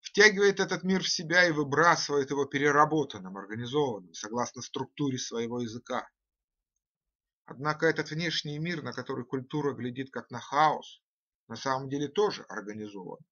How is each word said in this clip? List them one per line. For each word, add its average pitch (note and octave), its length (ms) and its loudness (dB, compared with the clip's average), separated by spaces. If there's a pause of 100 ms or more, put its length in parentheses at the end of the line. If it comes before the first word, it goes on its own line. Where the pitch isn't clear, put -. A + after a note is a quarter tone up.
Втягивает G3+ 580 6
этот F#3 240 -2
мир F#3+ 180 2
в F3+ 80 -4
себя F3 380 4
и E3+ 40 2
выбрасывает D3 760 2
его C#3 160 0
переработанным, C#3+ 880 2
организованным, A2 760 -4
согласно A#2 480 -6
структуре C3+ 560 -4
своего A#2 420 -4
языка. A#2+ 480 -6 (1400)
Однако D3+ 420 0
этот D#3 240 0
внешний D#3 480 -4
мир, E3 240 -4
на B2 100 -8
который B2+ 320 -6
культура C#3 480 -4
глядит B2 380 -8
как - 180 -10
на B2 100 -10
хаос, C#3+ 600 2 (460)
на A2+ 80 -10
самом C3+ 340 -2
деле C#3+ 180 -2
тоже G3+ 360 0
организован. G2+ 760 -10 (140)